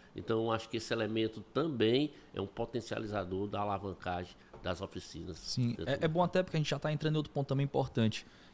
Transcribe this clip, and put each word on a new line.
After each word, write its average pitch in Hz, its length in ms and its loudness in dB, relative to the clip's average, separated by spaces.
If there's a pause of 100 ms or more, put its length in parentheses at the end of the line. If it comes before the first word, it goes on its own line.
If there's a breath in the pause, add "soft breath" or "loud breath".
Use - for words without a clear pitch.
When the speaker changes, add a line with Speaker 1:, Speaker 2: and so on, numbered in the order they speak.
(140 soft breath)
Speaker 1:
Então, 113 300 0
eu 113 80 2
acho 113 160 -2
que - 80 -4
esse 113 160 -4
elemento 110 600 0
também 131 600 4 (200 loud breath)
é - 80 -2
um 98 60 0
potencializador 104 1000 -4
da 101 120 -2
alavancagem 95 760 -2 (260 soft breath)
das 90 180 -2
oficinas 87 560 -8
Speaker 2:
Sim, 120 340 0
Speaker 1:
dentro - 180 -4
Speaker 2:
é, 139 80 2
Speaker 1:
do - 80 0
Speaker 2:
é - 40 4
bom 165 140 2
até 185 220 2
porque - 120 -4
a 156 40 4
gente 147 100 0
já 139 80 0
tá 151 140 0
entrando 156 220 0
em - 20 2
outro 151 160 0
ponto 139 160 0
também 139 160 4
importante, 127 600 2 (300 soft breath)